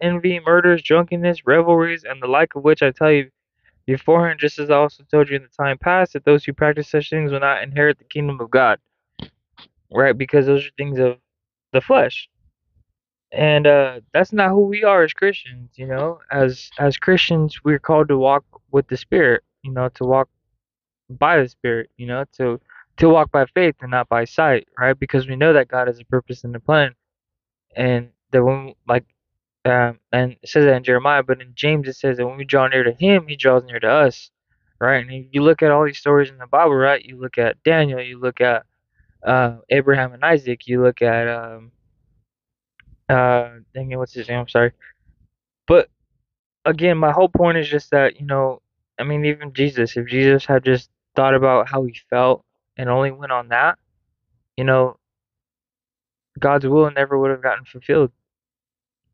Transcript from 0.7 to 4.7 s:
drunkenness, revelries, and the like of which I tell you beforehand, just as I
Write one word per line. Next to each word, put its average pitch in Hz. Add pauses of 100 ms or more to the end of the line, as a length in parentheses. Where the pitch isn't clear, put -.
drunkenness, 170
revelries, 165
and 131
the 127
like 143
of 139
which 156
I 139
tell 156
you 139 (560)
beforehand, 160
just 147
as 147
I 147